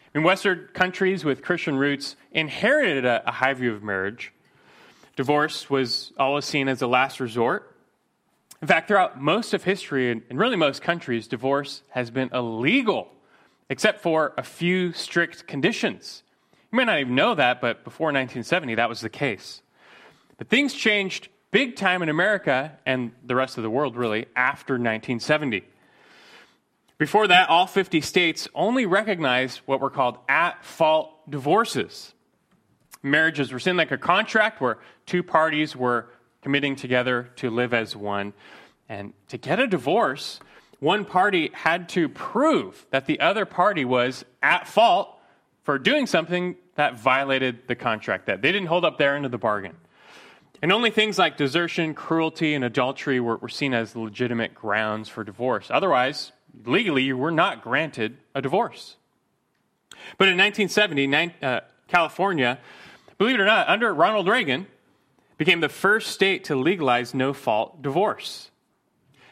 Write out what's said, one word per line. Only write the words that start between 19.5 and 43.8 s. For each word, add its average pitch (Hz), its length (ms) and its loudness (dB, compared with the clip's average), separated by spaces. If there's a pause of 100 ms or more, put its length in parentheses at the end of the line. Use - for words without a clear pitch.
But - 120 -12
things 269 240 2
changed 202 540 -2 (240)
big 247 240 0
time 185 260 0
in 160 80 -2
America 156 760 0
and 127 260 -2 (120)
the 123 120 -2
rest 131 220 -2
of 117 60 -6
the 110 60 -2
world, 123 260 -2
really, 117 300 -2 (100)
after 131 440 0
nineteen 117 400 -2
seventy. 143 440 0 (1300)
Before 202 300 2
that, 180 200 8
all 175 180 6
fifty 180 360 0
states 165 520 0
only 226 320 0
recognized 165 840 0
what 135 120 0
were 135 100 -2
called 127 280 -2 (100)
at-fault 156 1000 0
divorces. 147 840 -2 (880)
Marriages 143 520 0
were 156 60 -6
seen 180 180 0
like 160 140 0
a - 60 -2
contract 202 640 0
where 120 200 -2 (260)
two 180 180 -2
parties 156 540 2
were 123 320 0 (320)
committing 139 340 0
together 123 600 0
to 123 120 -4
live 120 240 -2
as 110 220 -2
one. 101 380 -6 (540)
And 101 260 -12 (140)
to 127 100 -12
get 175 220 -4
a 269 80 0
divorce, 151 720 -2 (400)
one 185 240 0
party 185 500 0
had 170 360 -2
to 165 180 0
prove 214 840 -2
that 135 160 0
the 156 120 -2
other 190 260 2
party 175 380 0